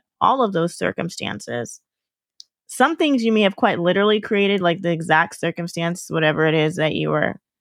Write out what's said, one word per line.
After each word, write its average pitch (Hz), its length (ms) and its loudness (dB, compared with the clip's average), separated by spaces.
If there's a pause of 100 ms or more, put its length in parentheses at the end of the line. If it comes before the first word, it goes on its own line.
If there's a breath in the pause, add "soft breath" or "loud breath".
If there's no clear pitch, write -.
(200)
all 262 220 2
of 202 120 0
those 170 220 -2
circumstances. 120 1040 -6 (880)
Some 302 280 0
things 277 280 2
you 226 80 2
may 214 100 4
have 196 140 2
quite 190 240 0
literally 196 400 2
created, 202 420 0
like 175 200 0
the 170 100 -2
exact 165 480 0
circumstance, 170 720 -6
whatever 156 380 2
it 156 80 2
is 156 220 0
that 156 180 0
you 156 140 -4
were, - 300 -2 (220)